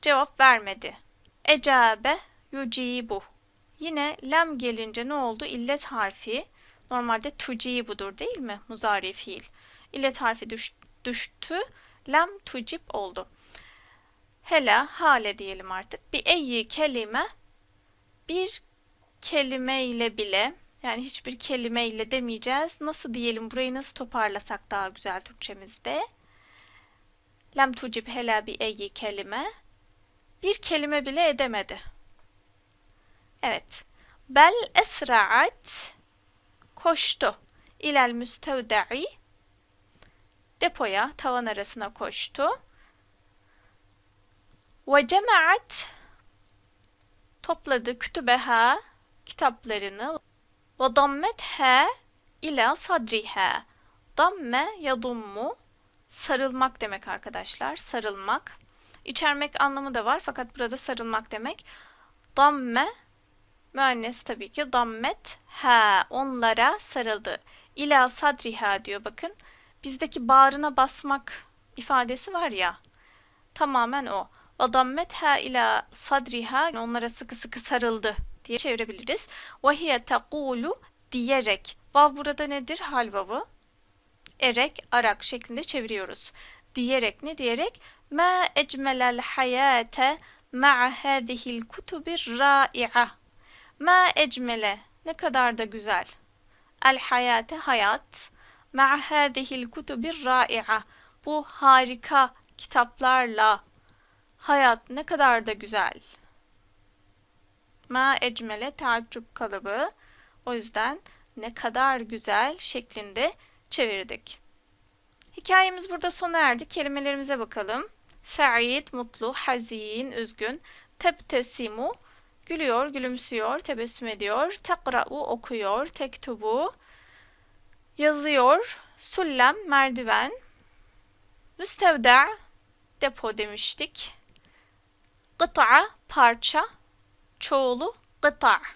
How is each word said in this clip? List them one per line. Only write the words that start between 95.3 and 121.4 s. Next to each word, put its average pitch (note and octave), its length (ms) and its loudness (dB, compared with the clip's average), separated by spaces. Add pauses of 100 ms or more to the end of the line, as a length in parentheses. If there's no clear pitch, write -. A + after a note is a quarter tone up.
da A3+ 60 -2
güzel. G#3 420 -4 (800)
El C4 140 6
hayate, B3 560 0
hayat. A#3 760 0 (420)
Ma'a C4+ 240 4
hadihil C4 720 -2
kutubir D4 560 -8
ra'i'a. A3+ 580 2 (420)
Bu D4+ 180 -2
harika C4 880 4 (240)
kitaplarla. A#3 1080 2 (720)
Hayat C4 520 4
ne C4+ 140 -8
kadar B3+ 420 4
da A3 80 -4
güzel. G#3 460 -4 (1900)
Ma C4 320 2
ecmele, A3+ 500 -6
taaccüp A#3 640 -4
kalıbı. G3+ 560 -4 (540)
O B3 80 -6
yüzden A#3 480 -4 (360)
ne A3+ 160 -12
kadar B3+ 460 0
güzel A3+ 580 -2
şeklinde A#3 760 -6 (360)
çevirdik. - 720 -6 (1000)
Hikayemiz F#4 520 2
burada F4 220 -4
sona E4+ 280 -2
erdi. C4+ 280 2
Kelimelerimize C#4 720 -4
bakalım. A3+ 500 -6 (340)
Sa'id, B3+ 680 2
mutlu, A#3+ 420 -6
hazin, A3+ 800 -6
üzgün. A3+ 500 -8 (380)
Tebtesimu, B3 960 -2 (500)